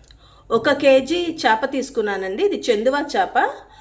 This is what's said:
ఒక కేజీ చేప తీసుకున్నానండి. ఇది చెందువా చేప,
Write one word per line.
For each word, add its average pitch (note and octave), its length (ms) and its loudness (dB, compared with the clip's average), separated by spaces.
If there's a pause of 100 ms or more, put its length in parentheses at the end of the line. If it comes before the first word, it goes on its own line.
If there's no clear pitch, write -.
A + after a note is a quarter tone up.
(580)
ఒక C#4 260 2
కేజీ C4+ 380 4 (240)
చేప A3 320 2
తీసుకున్నానండి. G#3 720 -4
ఇది E4+ 100 -2 (100)
చెందువా B3+ 340 0 (120)
చేప, F#3+ 220 0 (440)